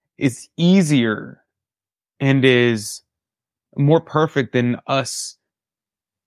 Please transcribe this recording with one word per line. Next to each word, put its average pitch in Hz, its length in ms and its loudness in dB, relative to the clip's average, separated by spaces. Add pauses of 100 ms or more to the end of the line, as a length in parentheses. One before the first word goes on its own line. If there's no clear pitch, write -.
(180)
is - 380 -6
easier 151 840 0 (800)
and 135 240 2
is 120 560 0 (760)
more 143 220 2
perfect 151 540 -2
than 120 240 -2 (100)
us - 500 -6 (880)